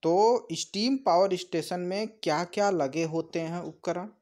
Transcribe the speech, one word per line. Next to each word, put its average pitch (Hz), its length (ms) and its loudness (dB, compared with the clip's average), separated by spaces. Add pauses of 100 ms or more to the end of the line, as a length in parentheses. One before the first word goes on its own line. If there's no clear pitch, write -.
तो 214 500 4
स्टीम 220 460 -2
पावर 185 360 4
स्टेशन 175 460 -4
में 190 260 -4 (100)
क्या 160 280 0
क्या 202 260 0
लगे 151 340 0
होते 160 360 -4
हैं 165 200 -6
उपकरण? 170 480 -6 (120)